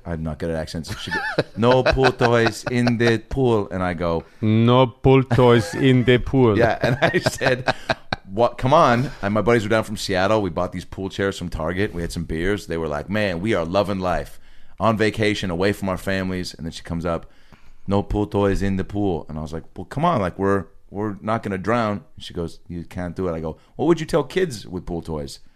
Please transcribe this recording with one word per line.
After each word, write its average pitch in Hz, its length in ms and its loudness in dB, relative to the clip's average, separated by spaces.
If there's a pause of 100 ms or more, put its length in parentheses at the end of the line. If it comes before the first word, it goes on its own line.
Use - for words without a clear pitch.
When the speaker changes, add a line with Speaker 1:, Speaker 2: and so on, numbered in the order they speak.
Speaker 1:
I'm 82 180 -6
not 78 160 -6
good 85 100 -4
at 80 60 -4
accents. 80 460 -8
She - 100 -10
go, - 80 -4 (180)
<laughs> - 200 -6
"No 123 260 4
pool 127 300 2
toys 117 580 2
in 120 260 2
the 117 200 4 (100)
pool." 117 440 2
And 92 120 -2
I 90 100 -2
go, 82 300 -2 (160)
Speaker 2:
"No 117 480 4
pool 131 360 4
toys 120 520 4
in 127 300 4
the 123 120 6
pool." 117 400 4
Speaker 1:
<laughs> 117 60 6
Yeah, 110 180 2
and 120 200 2
I 170 180 2
said, 127 560 0 (500)
"What? 110 320 0
Come 131 160 2
on." 135 380 4 (100)
And 101 120 -2
my 107 80 2
buddies 117 220 4
were 107 60 -4
down 110 140 2
from 104 140 -8
Seattle. 98 440 2
We 95 80 -2
bought 90 220 -2
these 90 140 -10
pool 95 240 -8
chairs 98 280 -2
from 87 120 -8
Target. 87 440 -2
We 85 100 -6
had 85 100 -6
some 87 100 -6
beers. 85 440 -4
They 82 100 -4
were 80 100 -4
like, 73 220 -6
"Man, 98 320 -2
we 110 120 0
are 85 120 0
loving 95 340 0
life. 85 400 -4 (400)
On 110 160 2
vacation, 104 560 0
away 92 220 0
from 98 160 -4
our 90 80 -2
families." 92 560 -4
And - 120 -12
then 80 60 -6
she - 120 -14
comes 82 220 -6
up, 82 240 -4 (560)
"No 98 160 2
pool 104 260 -2
toys 98 340 2
in 98 160 0
the 92 80 -2
pool." 98 420 -2
And 76 100 -10
I 78 40 -6
was 78 100 -8
like, 80 120 -10 (120)
"Well, 95 80 -12
come 143 220 -4
on! 160 160 2
Like, 87 180 -4
we're, 98 280 2 (220)
we're 101 300 -6
not 104 240 -4
gonna 98 140 -4
drown." 104 480 -2 (100)
And - 80 -16
she - 100 -14
goes, 85 360 -8
"You 85 160 -8
can't 90 280 -8
do 92 140 -4
it." 85 60 -2
I 80 80 -6
go, 80 160 -8 (180)
"What 135 120 -2
would 165 120 4
you 160 60 -6
tell 151 180 0
kids 147 420 -4
with 87 200 -10
pool 85 160 -6
toys?" 73 380 -10 (160)